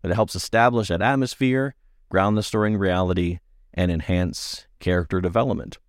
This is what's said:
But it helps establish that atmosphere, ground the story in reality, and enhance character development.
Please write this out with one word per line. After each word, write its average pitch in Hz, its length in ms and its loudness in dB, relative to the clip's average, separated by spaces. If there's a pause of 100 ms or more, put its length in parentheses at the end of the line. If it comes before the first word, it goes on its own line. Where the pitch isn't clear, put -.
But 90 80 -4
it 87 40 0
helps 107 200 0
establish 117 540 2
that 87 140 0
atmosphere, 131 720 0 (360)
ground 98 260 2
the 107 60 2
story 107 300 0
in 104 60 0
reality, 90 600 0 (360)
and 90 160 2
enhance 87 760 -2 (120)
character 90 420 0
development. 90 580 -2 (100)